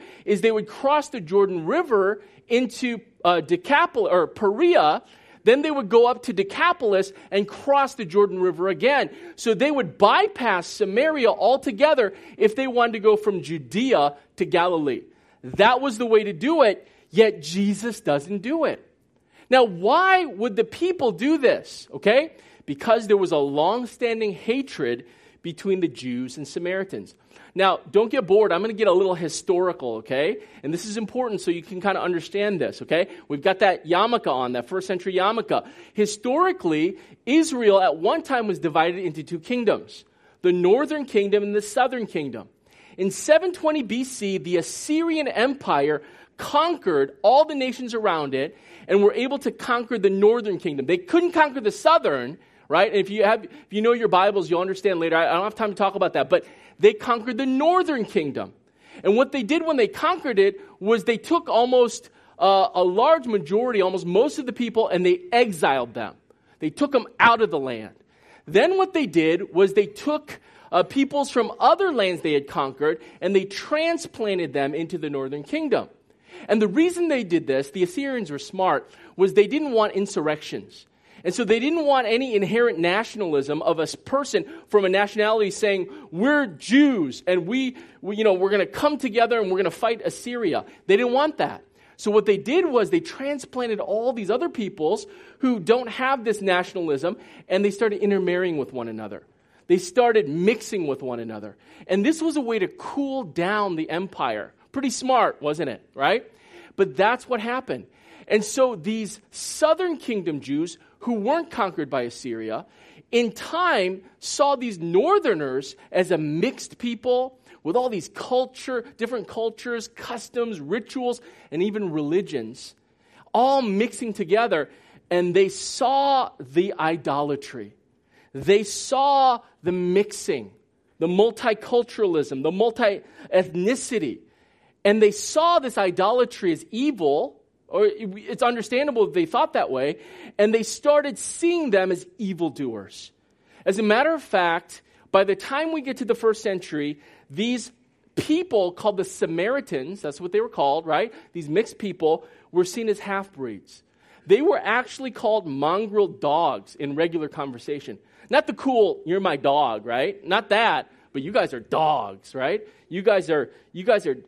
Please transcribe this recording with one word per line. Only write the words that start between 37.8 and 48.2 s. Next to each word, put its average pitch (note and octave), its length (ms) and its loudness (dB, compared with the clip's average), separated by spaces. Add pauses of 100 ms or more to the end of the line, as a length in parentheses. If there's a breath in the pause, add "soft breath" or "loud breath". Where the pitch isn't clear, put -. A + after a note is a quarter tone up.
at D#3+ 180 2
one C#4+ 260 0
time A#3+ 240 -2
was F3 100 -4
divided E3 460 0
into D#3 180 -6
two E3+ 160 -8
kingdoms, G3 680 -2 (380 soft breath)
the F3+ 100 4
northern B3+ 520 2
kingdom G3+ 400 0
and G#3 100 -4
the G#3 80 -2
southern B3 440 -2
kingdom. C3 420 -8 (500 soft breath)
In F#3+ 140 -2
seven E4 400 2
twenty D#4 320 -2
B A#3 180 -4
C, G3 360 -6
the F3 180 -2
Assyrian D#4 720 -2
Empire D#3+ 720 0 (340 loud breath)
conquered A#3 840 0
all C4 220 6
the D#4 100 -4
nations B3+ 400 -6
around E3+ 400 0